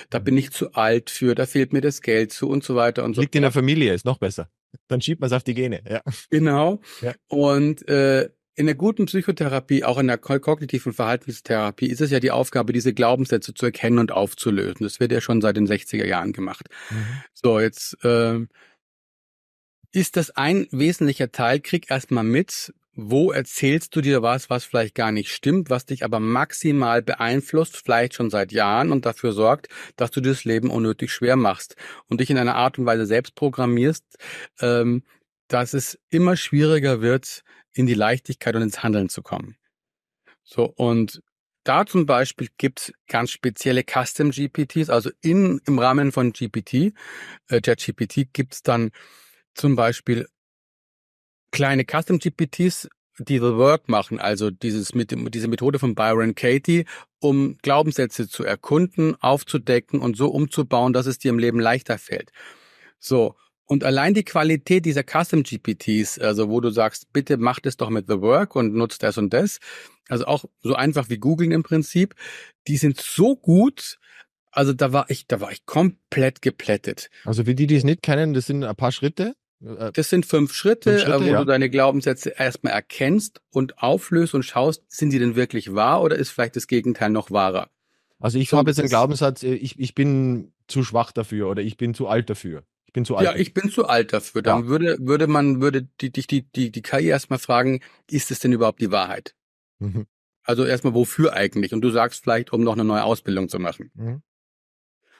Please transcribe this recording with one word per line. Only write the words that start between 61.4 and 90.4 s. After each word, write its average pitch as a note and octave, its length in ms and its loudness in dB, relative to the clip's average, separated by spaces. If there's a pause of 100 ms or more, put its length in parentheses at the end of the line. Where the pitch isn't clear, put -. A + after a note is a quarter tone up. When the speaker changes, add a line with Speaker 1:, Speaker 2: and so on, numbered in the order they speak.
Speaker 1:
leichter A#2 380 0
fällt. - 340 -10 (640)
So. A#2+ 380 0 (300)
Und C#3 160 2
allein C3+ 300 2
die G3+ 120 2
Qualität D#3+ 600 2
dieser C#3+ 200 0
Custom D#3+ 400 0
G - 120 -6
P G2 200 -4
Ts, G#2+ 420 -2
also G#2+ 320 0
wo A#2 100 0
du A#2+ 80 0
sagst, A2 460 -2
„Bitte C#3 240 0
mach A#2+ 220 0
das - 180 -6
doch A2+ 100 -2
mit A2 200 -4
The G2+ 120 0
Work C#3 360 2
und A2+ 180 2
nutzt A2+ 280 -2
das G#2+ 140 -2
und G#2 160 -2
das“, E3+ 260 0 (500)
also A#2+ 180 -4
auch C#3+ 180 0 (160)
so B2+ 140 -2
einfach C#3 340 0
wie A#2 80 -4
googeln D#3+ 340 0
im E3 120 2
Prinzip, E3 520 0 (540)
die D3 80 0
sind C#3 240 0
so B3 360 2
gut, - 640 2 (520)
also C#3 240 2
da B2+ 180 0
war C#3 160 0
ich, - 200 -6
da A2 120 -2
war G2 100 -8
ich - 140 -16
komplett D3+ 800 0
geplättet. - 640 -4 (160)
Speaker 2:
Also A2 200 0
für B2 100 2
die, C#3+ 120 2
die D3 100 4
es C3+ 80 2
nicht D#3 180 2
kennen, D3+ 320 0
das B2+ 100 0
sind C#3 200 -4
ein G#2+ 120 -6
paar B2 160 0
Schritte? F#3 420 -4 (300)
Äh, A2 300 -10
Speaker 1:
Das D#3 160 -2
sind F#3 160 2
fünf D3 260 2
Schritte, G#3+ 380 2
Speaker 2:
fünf G#3 100 6
Schritte, C#3 240 2
Speaker 1:
äh, - 0 -
wo D3 80 4
Speaker 2:
ja. - 60 4
Speaker 1:
du C#3+ 80 0
deine C3+ 240 2
Glaubenssätze C3+ 640 0
erstmal A#2+ 380 -2
erkennst D3 760 -2
und C3 300 -4
auflöst E3 560 2
und C3+ 80 0
schaust, C#3 460 0
sind - 200 -2
die C3+ 100 2
denn A#2+ 180 2
wirklich A#2 380 -2
wahr B2+ 280 4
oder D#3+ 140 2
ist C#3 120 -2
vielleicht - 280 -4
das A#2+ 100 -4
Gegenteil A#2 420 0
noch G#2+ 220 -2
wahrer? F#2+ 400 0 (480)
Speaker 2:
Also A#2 200 -2
ich C3 120 0
Speaker 1:
So, D3 80 4
Speaker 2:
habe D3 120 4
jetzt C#3+ 80 0
einen D3 60 2
Speaker 1:
das C3 60 -2
Speaker 2:
Glaubenssatz, C3 520 2
äh, B2+ 120 0
ich, B2+ 240 -8
ich C3 160 -6
bin C3+ 580 0 (160)